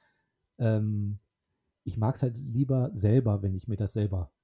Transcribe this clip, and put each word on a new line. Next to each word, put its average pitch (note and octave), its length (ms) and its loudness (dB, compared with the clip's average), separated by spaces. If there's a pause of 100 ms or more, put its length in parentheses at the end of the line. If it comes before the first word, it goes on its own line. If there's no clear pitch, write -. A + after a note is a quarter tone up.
(580)
ähm, G#2+ 600 0 (640)
ich - 140 -10
mag's A2 240 0
halt A#2+ 140 -2
lieber C3 580 0
selber, G#2+ 480 4
wenn F#2+ 120 0
ich - 140 -8
mir G#2+ 80 -2
das G2+ 160 -2
selber F#2+ 400 -2 (120)